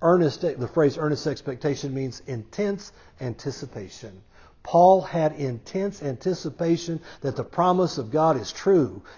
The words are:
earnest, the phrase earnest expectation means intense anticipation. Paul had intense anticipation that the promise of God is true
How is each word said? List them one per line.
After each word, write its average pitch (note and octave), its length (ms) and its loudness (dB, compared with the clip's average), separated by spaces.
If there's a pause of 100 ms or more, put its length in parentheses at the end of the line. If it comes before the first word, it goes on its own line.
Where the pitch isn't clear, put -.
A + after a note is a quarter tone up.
earnest, E3+ 380 4
the C3+ 280 -4
phrase D3+ 300 2
earnest D3+ 300 -2
expectation C#3 680 -6
means C3+ 320 -8
intense G3 640 -6 (300)
anticipation. A2+ 1040 -10 (420)
Paul F3+ 380 6
had D#3 320 -2
intense D3 680 -6
anticipation E3 1000 -4 (200)
that C3+ 160 -4
the B2 80 -4
promise F3+ 520 2
of A2+ 140 -8
God D#3 260 2
is G#2+ 140 -6
true C3+ 520 2 (160)